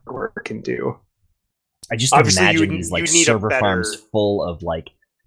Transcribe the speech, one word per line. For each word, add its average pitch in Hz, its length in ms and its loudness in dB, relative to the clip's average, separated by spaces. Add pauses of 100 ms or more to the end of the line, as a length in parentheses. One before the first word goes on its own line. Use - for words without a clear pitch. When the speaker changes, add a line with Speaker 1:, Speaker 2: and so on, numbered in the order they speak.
Speaker 1:
hardware - 260 -10 (140)
can - 160 -10
do. - 360 -6 (920)
Speaker 2:
I 113 60 -4
just 127 160 0
Speaker 1:
Obviously, 101 300 6
you 98 60 4
Speaker 2:
imagine 104 200 2
Speaker 1:
would, 92 100 -4
Speaker 2:
these, 85 120 -8
like, 85 100 -4
Speaker 1:
you'd 160 120 -2
need 170 100 4
a - 20 2
Speaker 2:
server 110 240 2
Speaker 1:
better 131 100 0
Speaker 2:
farms 92 340 0 (180)
full 101 320 0
of, 85 200 -8
like, 82 260 -6 (380)